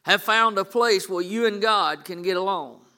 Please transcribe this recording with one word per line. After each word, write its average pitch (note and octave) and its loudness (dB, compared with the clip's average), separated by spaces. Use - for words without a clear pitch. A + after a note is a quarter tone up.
have G3 2
found A3 2
a F#3+ 0
place A#3 0
where F3+ -4
you G#3+ -2
and G#3 0
God E3+ 0
can F3 -12
get F#3 0
along. F3 -4